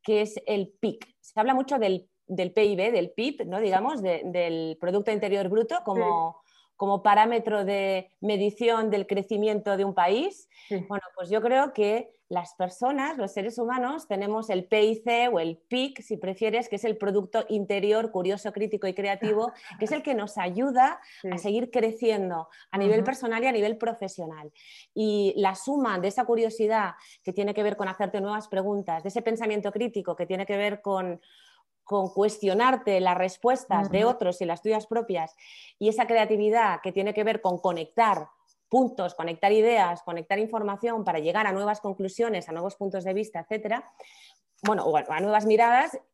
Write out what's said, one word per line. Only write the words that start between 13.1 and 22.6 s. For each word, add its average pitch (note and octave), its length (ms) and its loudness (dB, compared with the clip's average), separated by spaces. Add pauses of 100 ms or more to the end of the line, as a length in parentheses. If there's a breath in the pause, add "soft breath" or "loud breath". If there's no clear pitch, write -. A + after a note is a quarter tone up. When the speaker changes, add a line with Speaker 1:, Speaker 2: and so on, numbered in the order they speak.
Speaker 1:
los G3 120 -4
seres G#3 260 -6
humanos, B3 520 -4
tenemos G#3+ 420 -4
el F#3 140 -2
pic A3 400 2 (280)
o F#3 60 2
el E3 200 -2
pic, C4 440 -4
si G3+ 140 -6
prefieres, A3 520 -2
que G3+ 60 -6
es G3 100 -6
el A3 120 0
Producto G3+ 520 0
Interior G#3 600 0
Curioso, G3 420 -4
Crítico G3+ 360 -4
y F#3 60 -4
Creativo, G#3 600 -2
Speaker 2:
<laughs> - 260 -18
Speaker 1:
que G#3+ 40 0
es A3 80 -2
el D4+ 100 -4
que C#4+ 140 -2
nos G#3 200 -6
ayuda B3 640 2 (220 loud breath)
Speaker 2:
Sí. F#3+ 80 -8
Speaker 1:
a F3+ 80 -4
seguir G#3 320 -2
creciendo A3 800 0 (240 loud breath)